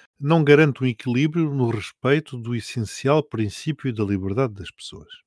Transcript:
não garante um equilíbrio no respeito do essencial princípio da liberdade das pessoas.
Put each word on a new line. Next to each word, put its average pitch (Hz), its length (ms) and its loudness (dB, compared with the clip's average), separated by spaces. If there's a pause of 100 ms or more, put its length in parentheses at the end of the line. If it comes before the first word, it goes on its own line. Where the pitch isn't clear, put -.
(200)
não 151 240 2
garante 147 400 6
um - 20 0
equilíbrio 143 680 -2
no 127 200 0
respeito 131 680 -2
do 117 180 -8
essencial 131 680 -2
princípio 127 680 -6
da 110 120 -4
liberdade 98 500 -2
das 95 160 -14
pessoas. - 380 -20 (200)